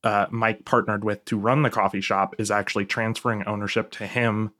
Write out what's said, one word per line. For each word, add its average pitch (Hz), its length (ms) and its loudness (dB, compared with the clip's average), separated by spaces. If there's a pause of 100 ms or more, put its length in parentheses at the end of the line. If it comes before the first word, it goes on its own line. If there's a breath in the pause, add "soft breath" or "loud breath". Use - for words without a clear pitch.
uh, 101 260 2
Mike 113 340 0
partnered 107 400 2
with 104 220 -2
to 113 120 -2
run 123 240 4
the 127 80 2
coffee 98 300 0
shop 95 380 0
is 107 120 -2
actually 101 360 0
transferring 113 600 -2
ownership 104 460 -2
to 104 140 -10
him 110 540 0